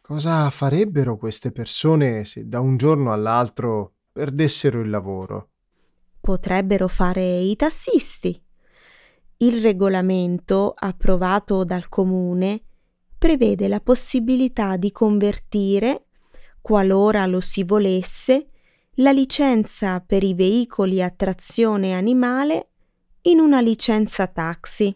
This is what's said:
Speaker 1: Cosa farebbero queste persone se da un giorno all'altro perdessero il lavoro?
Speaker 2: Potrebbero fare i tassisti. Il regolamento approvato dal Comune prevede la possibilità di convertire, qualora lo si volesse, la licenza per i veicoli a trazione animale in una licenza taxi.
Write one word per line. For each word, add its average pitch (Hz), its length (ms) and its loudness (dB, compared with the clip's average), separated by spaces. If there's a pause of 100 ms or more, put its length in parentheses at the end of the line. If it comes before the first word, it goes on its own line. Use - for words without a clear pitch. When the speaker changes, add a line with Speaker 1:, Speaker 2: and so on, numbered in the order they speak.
Speaker 1:
Cosa 151 480 -2
farebbero 143 640 0
queste 110 360 -8
persone 123 720 0
se 113 240 -16
da 120 100 -6
un 131 160 0
giorno 139 380 2
all'altro 113 800 -2 (180)
perdessero 139 720 -2
il 107 80 -4
lavoro? 95 600 -8 (680)
Speaker 2:
Potrebbero 190 720 0
fare 180 500 0
i 196 160 0
tassisti. - 880 0 (920)
Il 233 240 2
regolamento 185 1120 0
approvato 190 880 0
dal 180 240 -4
Comune 185 760 -2 (540)
prevede 214 520 2
la 208 100 -2
possibilità 247 960 0
di 190 160 -2
convertire, 208 1160 -2 (520)
qualora 196 680 2
lo 185 140 0
si 190 240 0
volesse, 196 840 2 (480)
la 269 140 4
licenza 233 920 0
per 196 220 0
i 190 100 -2
veicoli 190 680 0
a 180 80 -2
trazione 190 840 -2
animale 247 800 0 (500)
in 339 180 4
una 285 220 4
licenza 214 680 0
taxi. 170 680 -4